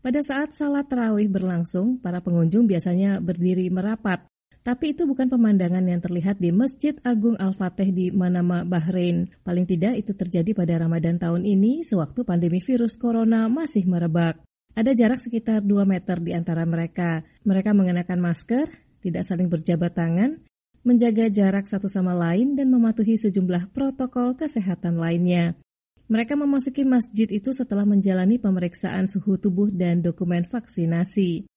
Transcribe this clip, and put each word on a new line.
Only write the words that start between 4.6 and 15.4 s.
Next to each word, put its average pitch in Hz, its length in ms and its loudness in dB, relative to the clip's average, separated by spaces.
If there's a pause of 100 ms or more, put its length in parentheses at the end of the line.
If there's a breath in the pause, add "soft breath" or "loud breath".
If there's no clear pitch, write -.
Tapi 269 320 -2
itu 302 160 -2
bukan 262 160 0
pemandangan 202 560 2
yang 175 160 0
terlihat 175 400 -2
di 175 160 0
Masjid 269 480 0
Agung 233 320 0
Al-Fateh 190 560 -2
di 180 240 -2
Manama, 175 480 0
Bahrain. 175 640 0 (160 soft breath)
Paling 175 240 -2
tidak 190 320 0
itu 202 160 -6
terjadi 180 400 -2
pada 170 240 0
Ramadan 165 400 0
tahun 170 240 -2
ini 208 400 2
sewaktu 190 400 -2
pandemi 175 400 0
virus 233 320 0
corona 226 560 0
masih 285 400 -2
merebak. 170 480 0 (400)
Ada 240 160 4
jarak 233 240 4
sekitar 220 480 -2